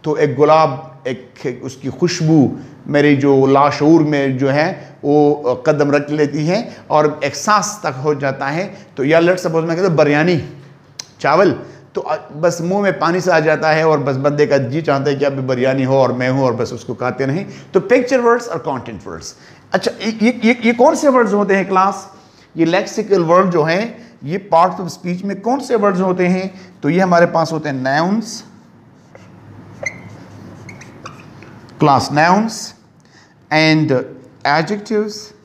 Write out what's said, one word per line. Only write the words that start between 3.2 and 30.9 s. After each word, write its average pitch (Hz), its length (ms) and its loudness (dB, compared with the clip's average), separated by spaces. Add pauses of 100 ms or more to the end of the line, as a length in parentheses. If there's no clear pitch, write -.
लाशऊर 147 580 4
में 139 340 0
जो 135 120 0
है 156 540 -2
वो 147 640 2
कदम 147 260 2
रख 143 180 0
लेती 151 360 -2
है 196 320 -4 (120)
और 151 340 2
एहसास 202 600 -2
तक 156 100 -6
हो 147 220 -2
जाता 135 320 -4
है। 175 400 -8 (100)
तो 131 60 -4
या 160 160 4
let's 180 220 2
suppose 165 260 -2
मैं 165 100 -4
कहता 196 100 0
हूँ, 156 100 0
"बिरयानी, 147 520 0 (720)
चावल।" 160 320 2 (440)
तो 190 60 -6
अ, - 320 -8
बस 165 280 -2
मुंह 190 220 -2
में 180 160 0
पानी 170 220 0
सा 175 140 0
आ 160 40 4
जाता 156 320 0
है 160 160 2
और 151 120 2
बस 135 160 -2
बंदे 143 320 0
का 143 100 2
जी 135 240 -2
चाहता 143 280 0
है 139 60 0
कि 139 100 -2
अभी 135 160 -2
बिरयानी 131 420 0
हो 135 140 2
और 123 160 2
मैं 123 160 -2
हूँ 135 160 0
और 120 80 0
बस 117 200 -6
उसको 120 200 -12
खाते 127 320 -4
रहें। 165 220 -4 (260)
तो 190 60 4
picture 247 400 0
words 240 280 2
और 170 100 -6
कंटेंट 120 500 -8
words। 82 280 -14 (380)
अच्छा, - 180 -2 (100)
ये, 220 200 -6
ये, 247 240 2
ये, 247 200 2
ये 233 80 4
कौन 277 220 4
से 302 120 0
words 240 260 2
होते 202 220 2
हैं 190 120 0
class? 190 460 -2 (440)
ये 160 80 2
lexical 190 580 0
word 175 280 4
जो 160 120 2
हैं, 190 480 -4 (120)
ये 156 140 -6
पार्ट्स 180 400 0
of 175 240 -10
speech 180 240 -6
में 196 160 -6
कौन 262 180 -2
से 269 160 -4
words 196 260 0
होते 185 260 0
हैं? 185 460 -6 (100)
तो 143 60 0
ये 170 100 2
हमारे 175 260 4
पास 165 260 -2
होते 151 180 -6
हैं 135 60 -4
nouns, 156 680 -2 (3250)